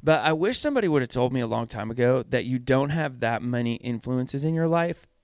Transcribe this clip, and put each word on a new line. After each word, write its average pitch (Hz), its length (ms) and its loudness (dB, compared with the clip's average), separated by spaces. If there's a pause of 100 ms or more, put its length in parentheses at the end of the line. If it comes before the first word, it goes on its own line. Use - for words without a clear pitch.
But 151 200 2
I 156 100 2
wish 185 280 0
somebody 269 280 0
would 147 140 4
have 120 80 -2
told 123 240 0
me 131 80 0
a 117 60 -2
long 113 200 -2
time 110 240 -8
ago 123 380 2
that 110 160 0
you 127 140 -2
don't 135 320 2
have 147 300 -4
that 113 200 0
many 120 340 -2
influences 127 720 -4
in 160 80 0
your 165 140 2
life, 170 400 -2 (160)